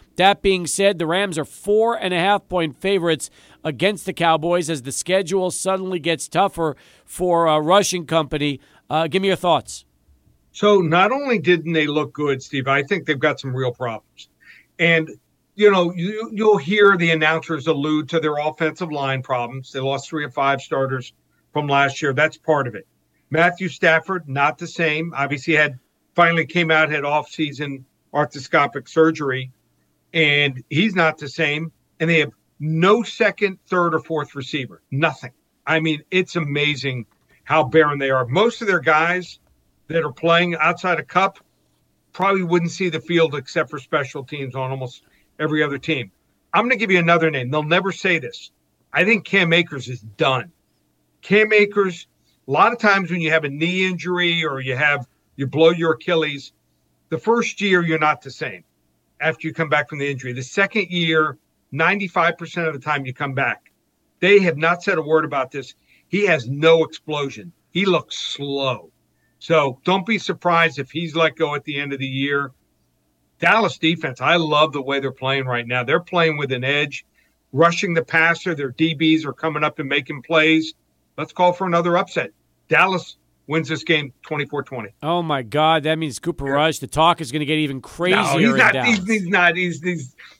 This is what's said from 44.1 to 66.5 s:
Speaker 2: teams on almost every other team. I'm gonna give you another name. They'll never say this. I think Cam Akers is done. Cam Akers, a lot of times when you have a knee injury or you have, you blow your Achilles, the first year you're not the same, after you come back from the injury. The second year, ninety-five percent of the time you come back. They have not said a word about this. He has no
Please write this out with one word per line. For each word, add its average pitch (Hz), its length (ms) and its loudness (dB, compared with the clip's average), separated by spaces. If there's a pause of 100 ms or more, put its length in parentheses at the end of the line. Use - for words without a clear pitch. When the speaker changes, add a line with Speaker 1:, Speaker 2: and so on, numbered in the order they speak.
Speaker 2:
teams 135 320 -10
on 131 160 -4
almost 131 320 -10 (360)
every 151 240 0
other 139 140 -2
team. 131 340 -6 (420)
I'm 208 120 4
gonna 254 100 2
give 214 160 -2
you 185 80 6
another 165 300 4
name. 131 220 -4
They'll 151 120 0
never 180 280 0
say 175 260 0
this. 123 320 -12 (420)
I 165 140 2
think 214 200 0
Cam 180 280 2
Akers 170 340 -2
is 123 140 -12
done. 117 500 0 (720)
Cam 214 320 4
Akers, 202 540 2 (400)
a 131 40 -6
lot 196 220 4
of 233 60 -8
times 196 320 2
when 180 100 -2
you 160 80 -2
have 156 140 4
a 143 60 -6
knee 175 360 -2
injury 175 580 -2
or 139 160 -4
you 131 160 -4
have, 143 320 0 (280)
you 139 100 -4
blow 147 240 4
your 165 240 2
Achilles, 156 580 -2 (580)
the 165 100 -4
first 226 420 0
year 185 220 2
you're 160 160 -2
not 151 240 0
the 135 80 -16
same, 101 320 -12 (580)
after 156 260 -4
you 156 60 -6
come 160 160 -4
back 147 200 0
from 147 100 -10
the 143 100 -4
injury. 131 240 -8
The 127 100 -10
second 196 460 -2
year, 160 480 0 (340)
ninety-five 170 640 0
percent 165 300 -6
of 156 60 -4
the 139 60 -12
time 143 260 -4
you 127 80 -10
come 139 200 -8
back. 127 380 -4 (480)
They 202 200 6
have 175 180 0
not 170 260 0
said 190 140 -2
a 160 40 0
word 151 240 2
about 135 260 -6
this. 135 240 -12 (320)
He 202 180 0
has 147 240 0
no 160 340 6